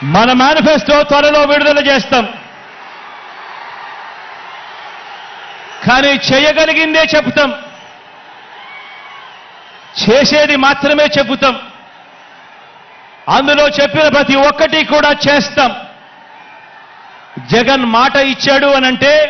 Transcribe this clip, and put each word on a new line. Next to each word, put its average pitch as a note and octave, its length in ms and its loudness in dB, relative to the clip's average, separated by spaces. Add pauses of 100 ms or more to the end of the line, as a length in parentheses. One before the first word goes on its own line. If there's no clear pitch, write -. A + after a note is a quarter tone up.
(140)
మన A3 140 4 (120)
మేనిఫెస్టో D4 560 2 (120)
త్వరలో D4 400 2
విడుదల D4 400 2
చేస్తాం, B3+ 380 0 (3500)
కానీ C4+ 260 2 (160)
చేయగలిగిందే D#4 760 0 (120)
చెప్తాం, D4 360 0 (2500)
చేసేది D4 600 2
మాత్రమే C#4+ 420 2 (100)
చెబుతాం. C4 380 0 (1800)
అందులో C#4+ 280 2 (140)
చెప్పిన C#4+ 280 2 (100)
ప్రతి C#4 200 2 (120)
ఒక్కటి D#4 320 0 (120)
కూడా D4 180 2 (160)
చేస్తాం. C#4 460 0 (1800)
జగన్ B3 320 2 (120)
మాట C4+ 200 2 (160)
ఇచ్చాడు C#4 460 2
అనంటే C4 340 2 (180)